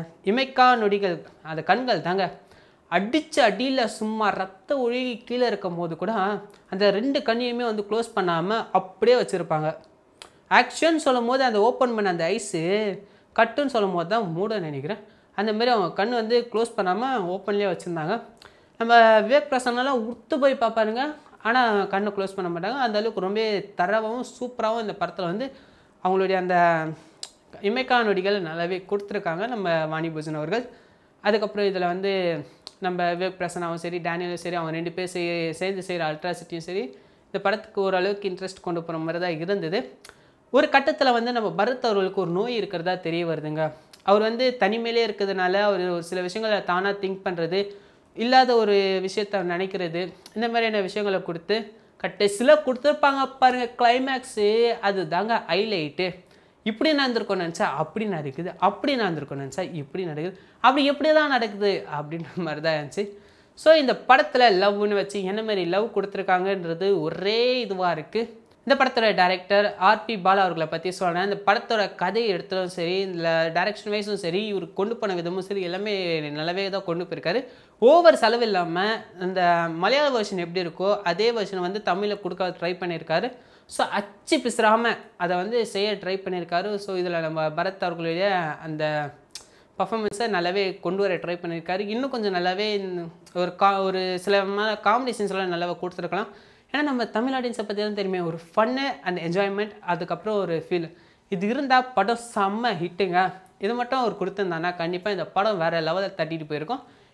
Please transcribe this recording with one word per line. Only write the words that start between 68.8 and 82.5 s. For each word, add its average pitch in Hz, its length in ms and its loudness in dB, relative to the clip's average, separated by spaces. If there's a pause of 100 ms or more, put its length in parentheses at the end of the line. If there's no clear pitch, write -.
படத்தோட 226 300 2
director 185 640 2
ஆர் 214 280 4
பி 226 120 -4
பாலா 190 260 4
அவர்களை 165 240 0
பத்தி 165 240 -4
சொல்றேன். 180 340 -2
இந்த 202 220 -2
படத்தோட 208 480 0
கதை 196 380 -2
எடுத்ததும் 180 460 -4
சரி, 180 220 -2
இந்த 165 540 0
direction 208 380 -2
வைஸும் 208 320 -4
சரி, 185 220 -2
இவர் 185 260 -4
கொண்டு 220 240 -2
போன 202 180 -2
விதமும் 175 340 -4
சரி, 202 140 -4
எல்லாமே 190 320 -4 (260)
நல்லாவே 165 500 -4
தான் 190 140 -4
கொண்டு 170 200 -2
போயிருக்காரு. 175 400 -2 (340)
Over 311 380 10
செலவு 233 260 4
இல்லாம 185 420 0 (360)
இந்த 175 540 2
மலையாள 262 360 2
version 202 340 -2
எப்படி 175 200 -4
இருக்கோ 196 380 -2
அதே 202 300 2
வெர்ஷனை 196 280 -2
வந்து 190 240 -4
தமிழ்ல 202 360 0
கொடுக்க 180 280 -4
ட்ரை 175 240 -4